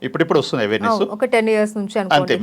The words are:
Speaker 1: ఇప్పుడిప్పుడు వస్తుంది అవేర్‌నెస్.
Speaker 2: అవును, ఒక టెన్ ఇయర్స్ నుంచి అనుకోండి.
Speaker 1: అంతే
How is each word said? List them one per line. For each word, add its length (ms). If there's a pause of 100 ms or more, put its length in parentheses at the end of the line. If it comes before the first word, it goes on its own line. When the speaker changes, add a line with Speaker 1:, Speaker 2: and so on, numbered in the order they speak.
Speaker 1:
ఇప్పుడిప్పుడు 360
వస్తుంది 240
అవేర్‌నెస్. 280
Speaker 2:
అవును, 140
ఒక 200
టెన్ 240
ఇయర్స్ 280
నుంచి 220
అనుకోండి. 220
Speaker 1:
అంతే 200